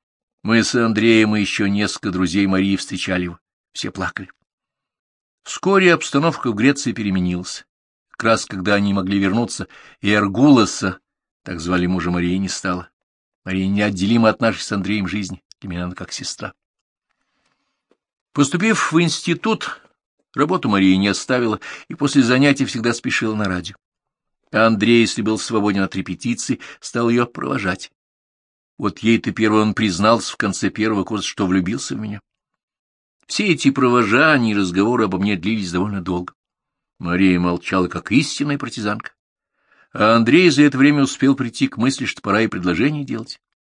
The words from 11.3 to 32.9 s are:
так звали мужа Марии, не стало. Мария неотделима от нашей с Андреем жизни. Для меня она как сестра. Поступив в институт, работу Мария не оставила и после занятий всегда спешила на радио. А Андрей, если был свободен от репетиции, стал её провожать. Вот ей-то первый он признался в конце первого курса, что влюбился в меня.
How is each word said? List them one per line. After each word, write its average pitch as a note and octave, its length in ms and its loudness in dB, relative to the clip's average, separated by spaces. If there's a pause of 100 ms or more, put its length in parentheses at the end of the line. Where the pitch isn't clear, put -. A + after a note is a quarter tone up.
так E2+ 180 -10
звали F2+ 240 0
мужа F2 260 -2
Марии, F2 240 0
не F#2+ 140 -2
стало. F2+ 400 -8 (560)
Мария F#2+ 220 -2
неотделима G#2 640 2
от G#2+ 120 0
нашей A2+ 200 -2
с - 120 -10
Андреем G2+ 340 -4
жизни. F#2 340 -8 (200)
Для G2+ 80 -12
меня F2+ 160 -8
она F2+ 100 -10
как - 160 -14
сестра. - 420 -12 (1800)
Поступив F3+ 580 0
в D#3+ 100 4
институт, - 800 -4 (540)
работу D3+ 320 0
Мария F#2+ 300 4
не G2+ 100 2
оставила A2+ 540 -2 (260)
и - 80 -12
после C#3+ 260 2
занятий C3+ 440 2
всегда A#2 280 -2
спешила A2+ 400 -4
на G#2+ 120 -2
радио. F2+ 300 -6 (760)
А A2+ 160 4
Андрей, A2+ 340 4
если - 200 0
был G#2+ 180 0
свободен G#2 440 0
от F#2+ 120 -4
репетиции, F#2+ 640 -6 (220)
стал A#2+ 280 -2
её A#2+ 180 2
провожать. A2 640 -6 (840)
Вот - 220 -6
ей-то A2+ 320 0
первый G#2+ 300 2
он G#2+ 140 0
признался G#2+ 580 0
в - 40 -18
конце G2+ 320 -2
первого G#2+ 340 0
курса, G#2 240 -6
что - 180 -4
влюбился F#2 500 0
в G2+ 40 -6
меня. G#2 200 -10 (1080)